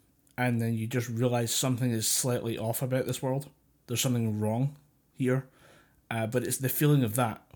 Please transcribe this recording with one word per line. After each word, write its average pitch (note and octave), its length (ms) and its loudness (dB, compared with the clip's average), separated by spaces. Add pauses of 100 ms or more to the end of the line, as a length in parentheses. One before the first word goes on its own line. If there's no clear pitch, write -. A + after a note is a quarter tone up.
(380)
and A#2+ 240 2
then A#2 140 0
you A2 100 -2
just A#2+ 240 -2
realize A#2+ 440 0
something B2+ 380 0
is A2+ 160 0
slightly A#2+ 500 0
off A2+ 260 -4
about B2+ 240 -2
this B2+ 160 -4
world. C3+ 260 -2 (380)
There's A#2 140 -2
something A#2 380 0
wrong A#2 360 0 (420)
here, C3 300 0 (640)
uh, A2+ 160 -2
but A#2+ 160 0
it's - 140 -2
the C3 120 -2
feeling D3 340 4
of G#2+ 120 0
that A#2 260 0 (140)